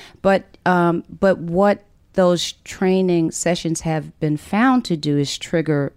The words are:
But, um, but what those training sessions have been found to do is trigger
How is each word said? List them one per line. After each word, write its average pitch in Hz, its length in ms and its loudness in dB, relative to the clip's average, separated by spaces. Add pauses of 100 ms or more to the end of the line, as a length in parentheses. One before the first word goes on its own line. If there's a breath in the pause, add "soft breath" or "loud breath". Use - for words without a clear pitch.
(240 loud breath)
But, 196 220 2 (200)
um, 175 440 2
but 190 280 0
what 185 460 0 (300)
those 180 400 2 (100)
training 185 680 0
sessions 165 520 -4
have 156 380 -6
been 151 180 -2
found 247 480 0
to 175 120 -2
do 147 220 -2
is 143 180 -4
trigger 151 600 -2